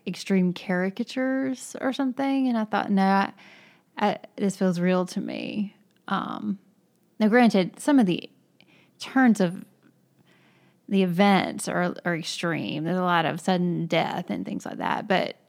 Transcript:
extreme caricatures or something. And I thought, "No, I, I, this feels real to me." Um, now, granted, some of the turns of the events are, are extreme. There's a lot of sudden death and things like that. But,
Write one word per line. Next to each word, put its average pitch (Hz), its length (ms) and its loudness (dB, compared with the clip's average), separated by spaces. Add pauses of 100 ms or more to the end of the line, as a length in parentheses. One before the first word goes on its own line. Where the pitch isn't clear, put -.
extreme 180 480 0
caricatures 254 1300 -4
or 262 100 -2
something. 269 560 -2
And 240 100 0
I 214 80 -2
thought, 202 260 -2
"No, 196 120 4
I, 196 300 2 (640)
I, 208 220 0 (180)
this 196 200 -2
feels 180 220 2
real 180 280 2
to - 140 -6
me." - 540 -6 (320)
Um, 196 520 -6 (600)
now, 214 100 4
granted, 208 500 4
some 285 200 4
of 226 60 6
the - 240 -2 (720)
turns 254 420 4
of 185 240 -2 (1200)
the 196 160 2
events 185 640 2
are, 180 280 -2 (100)
are 170 100 -2
extreme. 156 680 -4
There's 175 140 -2
a 185 40 0
lot 175 240 2
of 151 160 -4
sudden 175 460 0
death 165 420 -2
and 90 160 -8
things - 200 -8
like - 120 -12
that. - 300 -4
But, - 280 0 (140)